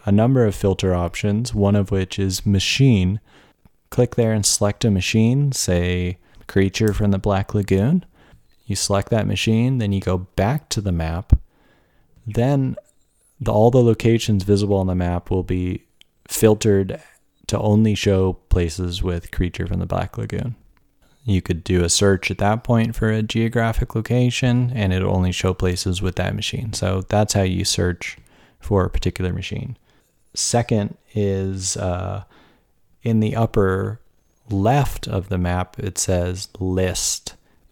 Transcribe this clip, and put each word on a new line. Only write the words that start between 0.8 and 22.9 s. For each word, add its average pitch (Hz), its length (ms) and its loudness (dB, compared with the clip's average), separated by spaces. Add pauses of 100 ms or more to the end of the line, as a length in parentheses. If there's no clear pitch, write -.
options, 104 600 -2
one 101 220 4
of 98 160 0
which 95 260 -2
is 95 260 -2
machine. 101 760 4 (680)
Click - 260 0
there 113 160 2
and 104 120 0
select - 400 -2
a 117 60 4
machine, 113 640 2
say 90 680 -2 (300)
Creature 98 460 2
from 104 180 2
the 95 60 0
Black 98 360 -2
Lagoon. 104 500 2 (640)
You 101 80 -6
select 98 360 -2
that 107 180 2
machine, 113 500 0
then 104 140 0
you 98 80 0
go 92 180 0 (160)
back 117 360 -2
to 113 100 -4
the 98 100 -2
map. 82 480 0 (880)
Then 131 500 0 (640)
the, 110 120 -2
all 110 180 6
the 127 120 6
locations 113 600 2
visible 101 340 2
on 92 80 0
the 92 80 0
map 87 360 -2
will 95 120 0
be 90 420 -4 (420)
filtered 104 760 2 (480)
to 104 100 0
only 107 360 4
show 95 400 2 (140)
places 87 540 -2
with 90 280 -6
Creature 90 360 -4
from 90 140 -4
the 90 60 -4
Black 90 300 -4
Lagoon. 113 380 -6 (720)
You 98 160 2
could 82 220 -4
do 90 200 2
a 85 40 2
search 98 420 2
at 92 80 -6
that 104 260 0
point 113 320 2